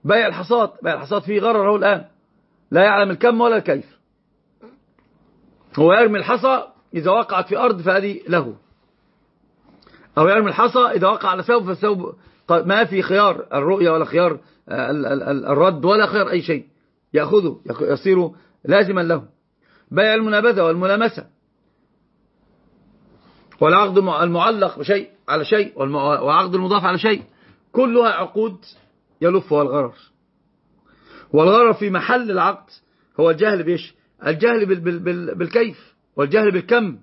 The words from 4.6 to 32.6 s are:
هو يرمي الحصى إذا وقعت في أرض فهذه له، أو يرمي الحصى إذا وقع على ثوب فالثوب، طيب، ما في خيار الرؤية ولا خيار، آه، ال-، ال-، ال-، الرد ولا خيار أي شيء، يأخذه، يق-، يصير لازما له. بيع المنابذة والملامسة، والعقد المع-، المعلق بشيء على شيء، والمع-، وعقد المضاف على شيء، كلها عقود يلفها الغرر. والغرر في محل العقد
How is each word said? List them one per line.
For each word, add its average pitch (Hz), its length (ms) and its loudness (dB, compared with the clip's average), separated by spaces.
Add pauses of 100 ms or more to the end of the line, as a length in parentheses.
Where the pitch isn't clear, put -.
هو 165 140 6
يرمي 214 260 4
الحصى 247 460 -2 (300)
إذا 170 160 -2
وقعت 202 380 -2
في 202 100 -4
أرض 220 220 0
فهذه 196 480 -2
له، 143 280 -2 (1600)
أو 160 100 4
يرمي 208 200 2
الحصى 240 300 0
إذا 190 300 2
وقع 202 200 -2
على 185 140 -4
ثوب 233 240 0
فالثوب، 190 480 -4 (320)
طيب، 165 200 0
ما 208 180 2
في 185 180 -2
خيار 196 520 0
الرؤية 170 360 2
ولا 160 140 0
خيار، 160 340 0 (300)
آه، 123 220 -6
ال-، 143 160 -4
ال-، 135 160 -4
ال-، 139 240 -6
الرد 151 380 2
ولا 208 220 2
خيار 202 240 -2
أي 180 120 -2
شيء، 151 240 -6 (480)
يأخذه، 151 520 0
يق-، 139 260 -4
يصير 180 380 0 (340)
لازما 190 360 2
له. 165 240 -4 (680)
بيع 214 240 2
المنابذة 214 500 0
والملامسة، 190 640 -2 (2250)
والعقد 190 380 4
المع-، 170 240 0
المعلق 175 560 0
بشيء 196 300 -2 (200)
على 151 160 -2
شيء، 208 320 0
والمع-، 143 440 -2
وعقد 175 340 0
المضاف 185 300 0
على 185 140 0
شيء، 208 240 0 (500)
كلها 233 360 2
عقود 190 480 -4 (640)
يلفها 165 420 0
الغرر. 131 320 -4 (1400)
والغرر 208 400 6
في 208 180 -4
محل 226 400 -2
العقد 185 400 -4 (500)